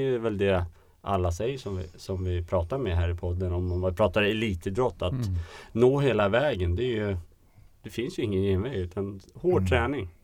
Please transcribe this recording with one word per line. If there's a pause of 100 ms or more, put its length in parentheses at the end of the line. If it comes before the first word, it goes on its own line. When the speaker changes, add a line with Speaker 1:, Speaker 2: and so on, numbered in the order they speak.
Speaker 1:
är
väl
det (340)
alla
säger
som
vi, (120)
som
vi
pratar
med
här
i
podden.
Om
man
pratar
elitidrott,
att
Speaker 2:
Mm. (340)
Speaker 1:
nå
hela
vägen,
det
är
ju, (640)
det
finns
ju
ingen
genväg,
utan (140)
hård
Speaker 3:
Mm.
Speaker 1:
träning. (160)